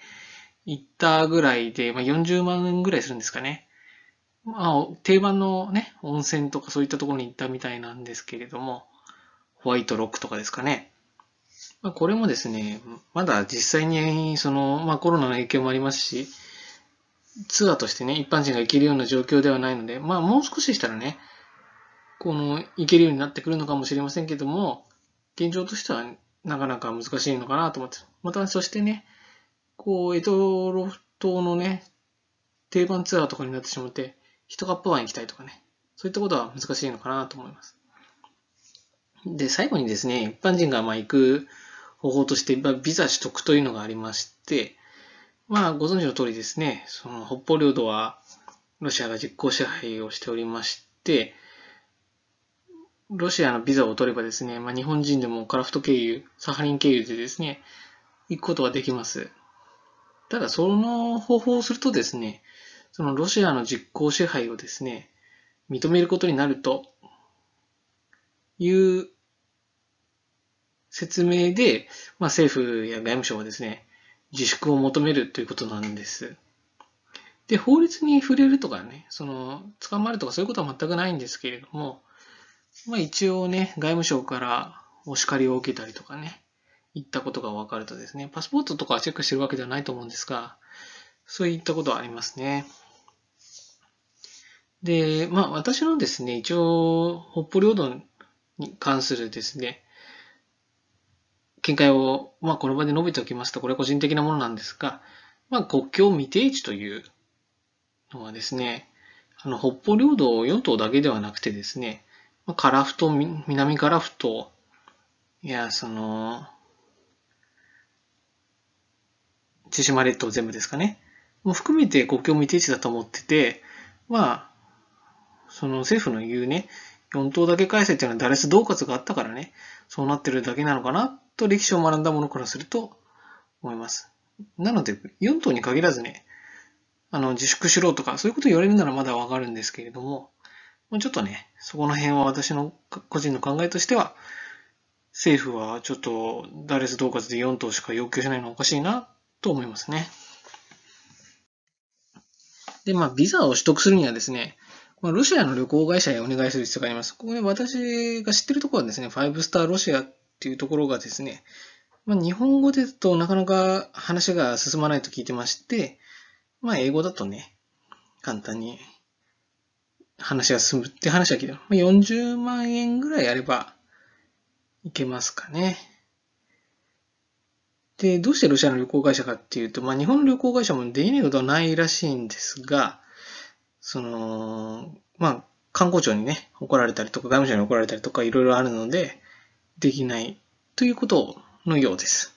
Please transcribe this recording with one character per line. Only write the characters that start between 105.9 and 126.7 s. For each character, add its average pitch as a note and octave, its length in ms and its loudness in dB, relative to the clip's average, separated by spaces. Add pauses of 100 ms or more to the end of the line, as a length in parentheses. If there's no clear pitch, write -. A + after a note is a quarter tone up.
未 C#3 180 0
定 C4 220 4
地 C4+ 100 -6
と - 100 -8
い G2+ 260 -8
う - 60 -16 (1080)
の B2+ 80 -14
は A2 100 -14
で A2+ 100 -16
す - 140 -8
ね、 A#2+ 360 -6 (500)
あ C#3+ 80 -8
の、 B2+ 80 -4
北 C3+ 360 0
方 - 20 6
領 C#4 200 6
土 A#2+ 300 4
四 F#3+ 160 2
島 A#2 160 2
だ A2 140 0
け C#3 100 4
で D3 80 4
は A2 100 0
な G#2 120 -6
く - 80 -12
て A2+ 120 -4
で G2+ 120 -8
す - 160 -8
ね、 A2+ 260 -8 (400)
ま - 80 -6
あ、 - 20 -6
樺 C3+ 280 4
太、 D#3 280 0
み-、 D3+ 360 0
南 C#3+ 320 2
樺 D#3 200 4
太、 - 520 -6 (920)
い D3+ 80 -12
や、 A#2+ 220 -4
そ - 180 -6
の、 A2 560 -6 (3250)
千 C#3 120 0
島 C3 200 4
列 B2+ 160 2
島 A#2 100 -4
全 A2+ 160 -2
部 A2 60 -6
で G#2+ 100 -8
す - 60 -6
か C#3+ 100 -8
ね、 G#3 220 -2 (440)
も F#3 100 0
含 D4+ 220 2
め D4 120 6
て C3 180 4
国 C3 160 0
境 D#3 120 2
未 D3 140 4
定 F3 120 2
地 C#3 100 0
だ B2+ 80 2
と - 100 -4
思 A#2 140 -2
っ A2 40 -8
て - 180 -14
て、 C#3+ 400 2 (440)
ま F#3+ 440 0
あ、 - 40 -20 (1000)
そ C#3 140 -6
の C3 100 -2
政 F3 320 0
府 A2+ 40 -2
の A2 100 -6
言 B2 180 -4
う B2 40 -2
ね、 E3 200 -2 (460)